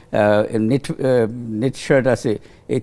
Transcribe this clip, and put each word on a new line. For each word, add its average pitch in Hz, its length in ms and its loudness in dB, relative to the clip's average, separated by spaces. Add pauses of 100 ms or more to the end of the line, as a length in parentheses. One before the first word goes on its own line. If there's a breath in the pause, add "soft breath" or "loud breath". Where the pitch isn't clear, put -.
(120)
আহ, 107 440 2
নিট, 113 340 0
আহ, - 60 -10 (360)
নিট 120 440 -6
শার্ট 135 300 2
আছে, 123 320 0 (300 soft breath)
এই 123 140 -2